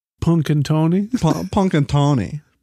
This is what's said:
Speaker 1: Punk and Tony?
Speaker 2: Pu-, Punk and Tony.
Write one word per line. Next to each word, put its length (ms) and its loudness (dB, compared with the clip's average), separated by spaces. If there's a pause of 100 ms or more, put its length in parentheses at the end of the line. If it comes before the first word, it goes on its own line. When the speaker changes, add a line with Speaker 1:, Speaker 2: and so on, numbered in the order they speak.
(200)
Speaker 1:
Punk 300 0
and 160 0
Tony? 420 0
Speaker 2:
Pu-, 420 0
Punk 240 0
and 140 2
Tony. 540 0 (220)